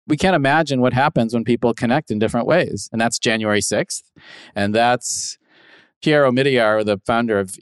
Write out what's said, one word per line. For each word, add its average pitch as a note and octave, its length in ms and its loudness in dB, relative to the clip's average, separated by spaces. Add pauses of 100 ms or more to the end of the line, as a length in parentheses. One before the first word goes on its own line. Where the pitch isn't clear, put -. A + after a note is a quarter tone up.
we D3+ 120 -2
can't F#3 180 2
imagine C#3+ 460 2
what B2+ 120 2
happens B2+ 400 0
when A#2 100 -2
people A#2 300 0
connect B2+ 380 -2
in G#2+ 80 -2
different A2+ 260 0
ways. C3 460 -2
And A2+ 100 -6
that's A#2 160 -2
January A2 440 0
sixth. - 420 -4 (500)
And G2+ 220 -2
that's - 640 -2 (640)
Pierre D3+ 220 4
Omidyar, A#2+ 600 2
the G#2 220 0
founder A#2 320 0
of F#2+ 120 -4 (100)